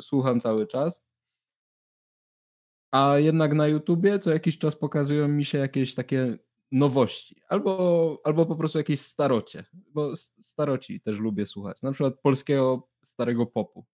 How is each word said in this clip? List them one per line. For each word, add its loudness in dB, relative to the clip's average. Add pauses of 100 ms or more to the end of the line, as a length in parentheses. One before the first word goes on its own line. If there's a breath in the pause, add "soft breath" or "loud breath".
słucham 0
cały 0
czas. -4 (1900)
A 4
jednak 4
na 2
YouTubie 2
co 0
jakiś 0
czas -2
pokazują 0
mi 0
się -4
jakieś -2
takie -2 (340)
nowości 2
albo, 2
albo 2
po -2
prostu -2
jakieś -2
starocie, -2
bo -8
s-, -14
staroci -4
też -6
lubię -2
słuchać. -12
Na -4
przykład -2
polskiego 0 (160)
starego -2
popu, -6